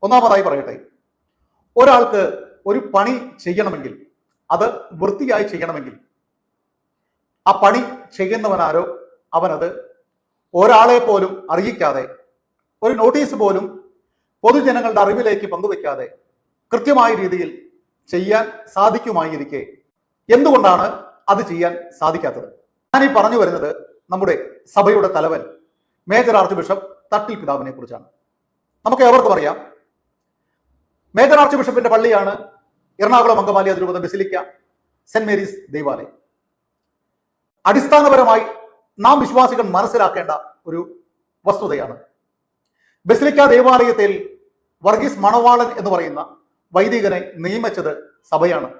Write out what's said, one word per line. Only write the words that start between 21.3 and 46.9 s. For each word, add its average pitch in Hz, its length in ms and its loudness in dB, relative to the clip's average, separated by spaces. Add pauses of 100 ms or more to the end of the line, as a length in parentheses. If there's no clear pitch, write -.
അത് 196 180 -2
ചെയ്യാൻ 170 220 -4 (260)
സാധിക്കാത്തത്? 165 500 -6 (440)
ഞാനീ 269 140 2 (100)
പറഞ്ഞു 233 260 2
വരുന്നത് 175 280 -2 (420)
നമ്മുടെ 185 220 -2 (400)
സഭയുടെ 202 400 4
തലവൻ 160 280 -2 (680)
മേജർ 226 280 2
ആർച്ച് 190 200 0
ബിഷപ്പ് 190 260 -6 (280)
തട്ടിൽ 208 280 -6
പിതാവിനെ 139 360 -8
കുറിച്ചാണ്. 120 300 -20 (800)
നമുക്ക് 254 240 0
ഏവർക്കും 240 280 4
അറിയാം, 151 200 -4 (1600)
മേജർ 277 260 6
ആർച്ച് 285 180 2
ബിഷപ്പിന്റെ 233 340 -2
പള്ളിയാണ് 208 400 2 (680)
എറണാകുളം 233 400 4
അങ്കമാലി 196 320 0
അതിരൂപത 180 300 -6
ബസിലിക്ക 190 400 -6 (680)
സെന്റ് 220 180 -2
മേരീസ് 196 260 -4 (200)
ദേവാലയം. 139 360 -8 (1500)
അടിസ്ഥാനപരമായി 269 800 4 (540)
നാം 233 260 4
വിശ്വാസികൾ 247 400 2 (120)
മനസ്സിലാക്കേണ്ട 190 560 -2 (360)
ഒരു 165 120 -8 (640)
വസ്തുതയാണ്, 156 500 -4 (1120)
ബസിലിക്ക 285 380 4 (100)
ദേവാലയത്തിൽ 240 560 4 (720)
വർഗീസ് 220 380 0
മണവാളൻ 233 440 4 (120)
എന്ന് 196 120 -6
പറയുന്ന 160 280 -4 (560)
വൈദികനെ 208 420 0 (260)